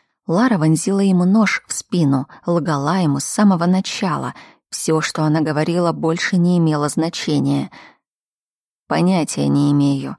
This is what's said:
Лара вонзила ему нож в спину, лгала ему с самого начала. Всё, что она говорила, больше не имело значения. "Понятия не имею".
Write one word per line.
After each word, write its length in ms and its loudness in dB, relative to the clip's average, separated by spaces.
Лара 320 2
вонзила 420 2
ему 240 2
нож 420 2
в 60 -10
спину, 560 -2
лгала 520 0
ему 200 0
с 60 -8
самого 420 2
начала. 680 -2
Всё, 300 -2
что 240 -4
она 160 2
говорила, 520 0
больше 440 -2
не 220 2
имело 300 0
значения. 840 -2
"Понятия 640 0
не 240 2
имею". 460 0